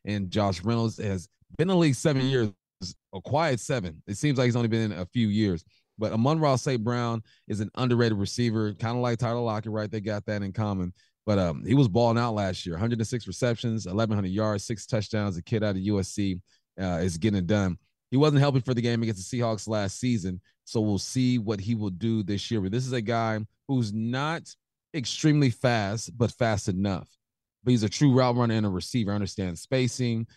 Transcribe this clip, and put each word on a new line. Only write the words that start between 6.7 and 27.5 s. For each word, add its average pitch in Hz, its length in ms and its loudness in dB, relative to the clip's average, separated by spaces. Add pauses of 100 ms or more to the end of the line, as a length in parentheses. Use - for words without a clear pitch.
Brown 117 400 -2 (240)
is 104 140 -4
an 104 140 -4
underrated 120 420 2
receiver, 107 560 0
kinda 113 260 -4
like 120 200 0
Tyler 120 200 -2
Lockett, 110 320 -4
right? 107 180 -4
They 107 120 -6
got 104 240 -4
that 104 180 -2
in 95 80 -4
common. 95 420 -2 (320)
But, 104 140 4
um, 78 260 0
he 92 80 2
was 139 140 6
balling 117 300 4
out 117 160 0
last 98 320 -2
year. 85 100 -4
Hundred 113 240 -2
and 113 80 -2
six 123 180 -6
receptions, 113 600 -2
eleven 107 300 0
hundred 98 160 0
yards, 107 340 -2
six 113 200 -8
touchdowns. 104 500 -2
The 85 60 -8
kid 110 220 -2
out 104 120 0
of 95 60 -2
U 101 180 0
S 95 100 -4
C, 95 320 -2 (380)
uh, 90 220 -2
is 87 160 -2
getting 101 220 2
it 87 80 -2
done. 95 300 2 (340)
He 127 60 2
wasn't 147 220 6
helping 135 220 4
for 131 120 -2
the 120 80 0
game 117 220 0
against 101 260 -4
the 123 100 -4
Seahawks 113 280 -2
last 104 320 -4
season, 95 420 -2 (240)
so - 160 -2
we'll 104 160 2
see 123 400 0
what 107 220 -2
he 104 160 -2
will 107 160 -2
do 110 320 -2
this 98 260 -4
year. 113 100 0
But 95 120 -2
this 127 160 -2
is 123 60 -4
a 123 80 -2
guy 113 380 -2 (280)
who's 120 260 0
not 131 500 -4 (500)
extremely 147 560 2
fast, 113 680 0
but 113 140 2
fast 110 360 0
enough. 95 400 0 (560)